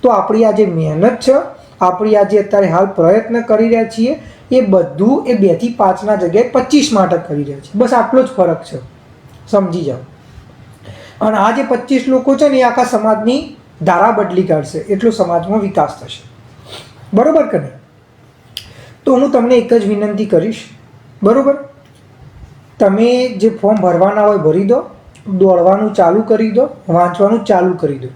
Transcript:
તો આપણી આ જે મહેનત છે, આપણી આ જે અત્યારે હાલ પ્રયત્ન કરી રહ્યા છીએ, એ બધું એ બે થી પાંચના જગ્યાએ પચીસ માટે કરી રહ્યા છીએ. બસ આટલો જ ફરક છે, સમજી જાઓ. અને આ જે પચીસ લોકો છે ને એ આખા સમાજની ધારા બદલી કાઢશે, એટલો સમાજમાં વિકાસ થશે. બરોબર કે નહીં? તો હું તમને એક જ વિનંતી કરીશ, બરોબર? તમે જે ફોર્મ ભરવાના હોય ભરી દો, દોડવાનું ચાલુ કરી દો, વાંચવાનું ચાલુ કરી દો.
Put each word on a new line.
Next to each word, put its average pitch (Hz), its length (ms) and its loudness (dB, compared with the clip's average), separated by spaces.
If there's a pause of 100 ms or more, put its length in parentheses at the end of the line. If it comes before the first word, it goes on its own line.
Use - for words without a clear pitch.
તો 254 80 2
આપણી 220 360 0
આ 214 60 2
જે 202 140 2
મહેનત 165 540 -2
છે, 254 140 2 (480)
આપણી 208 340 0
આ 208 80 4
જે 196 160 2
અત્યારે 196 280 0
હાલ 170 180 2
પ્રયત્ન 220 560 0
કરી 226 280 0
રહ્યા 226 140 2
છીએ, 233 380 -4 (300)
એ 254 100 4
બધું 196 680 0
એ 247 60 0
બે 196 220 2
થી 233 140 -4
પાંચના 202 460 0
જગ્યાએ 180 340 0
પચીસ 254 440 0
માટે 180 240 2
કરી 147 260 -6
રહ્યા 139 160 -10
છીએ. - 200 -10
બસ 240 140 2
આટલો 254 300 2
જ - 20 0
ફરક 170 380 -2
છે, - 140 -16 (720)
સમજી 180 340 0
જાઓ. 131 140 -6 (1200)
અને 214 160 0
આ 208 140 2
જે 269 180 -2
પચીસ 254 380 -2
લોકો 262 280 0
છે 294 140 2
ને 262 100 2
એ - 20 4
આખા 247 220 0
સમાજની 220 720 -2 (260)
ધારા 185 300 2
બદલી 190 320 -2
કાઢશે, 156 340 -2
એટલો 202 340 -2
સમાજમાં 180 480 -2
વિકાસ 196 300 -2 (120)
થશે. - 220 -18 (920)
બરોબર 277 340 2
કે 180 100 -4
નહીં? 139 140 -6 (1300)
તો 269 100 2
હું 269 160 2
તમને 247 240 2
એક 233 180 2
જ 214 140 2
વિનંતી 208 380 -2
કરીશ, 202 360 -2 (640)
બરોબર? 269 320 2 (1200)
તમે 233 480 2
જે 214 220 0
ફોર્મ 208 280 0
ભરવાના 185 440 2
હોય 208 160 2
ભરી 160 280 0
દો, 233 180 0 (500)
દોડવાનું 190 600 2
ચાલુ 185 280 2
કરી 220 300 0
દો, 240 180 0 (200)
વાંચવાનું 196 560 0
ચાલુ 185 280 2
કરી 143 260 -6
દો. 127 160 -12